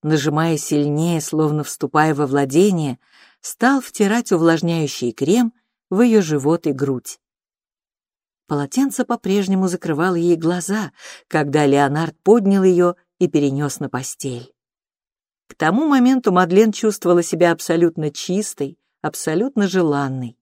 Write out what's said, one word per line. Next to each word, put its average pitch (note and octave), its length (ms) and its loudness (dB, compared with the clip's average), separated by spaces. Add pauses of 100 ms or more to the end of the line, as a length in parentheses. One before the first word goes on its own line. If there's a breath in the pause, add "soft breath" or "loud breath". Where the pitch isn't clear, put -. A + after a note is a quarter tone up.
нажимая D3+ 540 0
сильнее, D3+ 640 -2
словно D3+ 420 -2
вступая D3+ 520 0
во C#3+ 120 -2
владение, C#3+ 720 0 (420 soft breath)
стал C4 400 -2
втирать A3 520 -2
увлажняющий E3 800 0
крем A3+ 400 0 (380)
в F#3+ 100 0
ее A3+ 220 6
живот D#3 440 0
и D3 60 -2
грудь. C3 460 -6 (1300)
Полотенце A#3+ 580 -2
по-прежнему F#3+ 640 0
закрывало F3 480 -2
ей E3+ 200 2
глаза, F3+ 560 -4 (360 loud breath)
когда D3 380 0
Леонард C#3+ 560 0
поднял G3 420 4
ее F3 320 4 (220)
и F3+ 100 2
перенес C#3+ 500 -2
на C#3+ 100 -6
постель. B2+ 640 -10 (960)
К - 60 -20
тому G3 320 0
моменту B3+ 460 2
Мадлен F#3 400 4
чувствовала F3 500 0
себя E3+ 300 0
абсолютно E3 580 -2
чистой, F3+ 680 -8 (240)
абсолютно G3 680 -2
желанной. C#3+ 720 -2